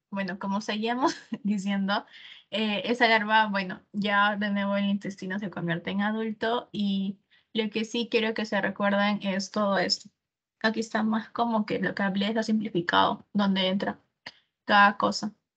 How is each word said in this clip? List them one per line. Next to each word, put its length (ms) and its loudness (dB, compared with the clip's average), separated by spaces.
Bueno, 280 -6
como 220 -4
seguíamos 520 -2
<laughs> 300 -12
diciendo, 600 0
eh, 340 -2
esa 240 2
larva, 380 4
bueno, 340 -4
ya 460 2
de 120 -2
nuevo 280 0
el 80 0
intestino 540 -4
se 100 -6
convierte 420 -4
en 120 0
adulto 680 -2
y 480 -2
lo 160 -2
que 140 -4
sí 260 -4
quiero 240 0
que 120 -4
se 160 -2
recuerden 600 0
es 300 -4
todo 260 0
esto. 320 -2
Aquí 160 0
está 240 -2
más 280 -2
como 340 0
que 140 -4
lo 160 -2
que 80 -2
hablé 260 0
está 140 -2
simplificado, 920 0
donde 340 2
entra 320 -2
cada 320 6
cosa. 400 -2